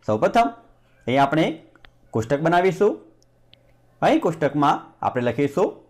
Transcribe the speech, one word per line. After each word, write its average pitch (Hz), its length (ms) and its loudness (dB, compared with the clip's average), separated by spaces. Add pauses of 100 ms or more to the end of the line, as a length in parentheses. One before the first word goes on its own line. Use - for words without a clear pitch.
સૌપ્રથમ 233 420 2 (580)
અહીં 131 160 0
આપણે 151 220 2 (720)
કોષ્ટક 117 300 -2
બનાવીશું. 180 480 2 (1080)
અહીં 214 180 2
કોષ્ટકમાં 147 560 0 (260)
આપણે 120 260 -2
લખીશું 143 400 0 (220)